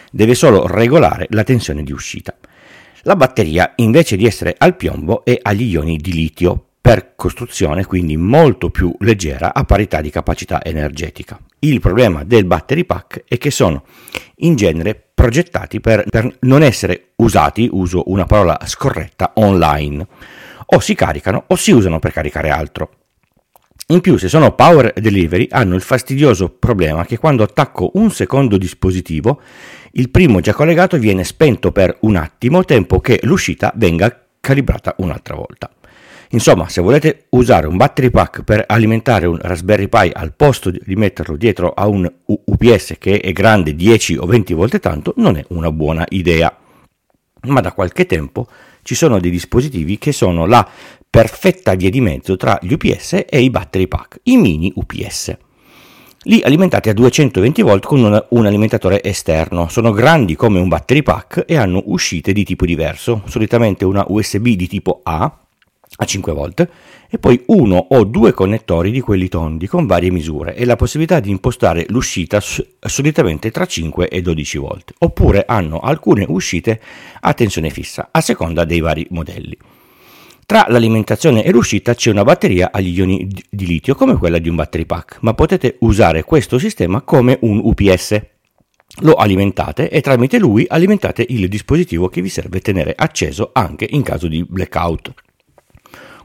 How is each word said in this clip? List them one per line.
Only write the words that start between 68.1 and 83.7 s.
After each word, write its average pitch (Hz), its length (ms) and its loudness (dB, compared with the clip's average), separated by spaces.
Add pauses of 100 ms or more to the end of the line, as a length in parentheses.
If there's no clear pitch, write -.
connettori 95 580 -2
di 131 80 -2
quelli 95 300 -2
tondi 80 380 -6
con 170 200 -2
varie 90 240 2
misure 80 420 -6
e 123 120 -4
la 120 100 2
possibilità 160 440 0
di 101 120 -4
impostare 90 560 -2
l'uscita 101 520 -2
s-, - 240 -8 (160)
solitamente 139 680 -2
tra - 160 -4
cinque 82 440 -6
e 92 120 -4
dodici 78 380 -4
volt, - 400 -12
oppure - 480 2
hanno 82 320 -2
alcune 147 480 0
uscite - 520 -4 (420)
a - 120 0
tensione 82 380 -2
fissa, - 400 -14
a 160 100 0
seconda 82 420 -2
dei 82 180 0
vari 80 280 -4
modelli. - 480 -12 (880)
Tra 214 220 4
l'alimentazione 110 760 0
e 180 80 0
l'uscita 117 440 0
c'è - 160 0
una 101 120 2
batteria 113 480 2
agli 92 240 -4
ioni 92 300 -2
di, 98 240 -12
di 95 160 -8
litio 85 300 -2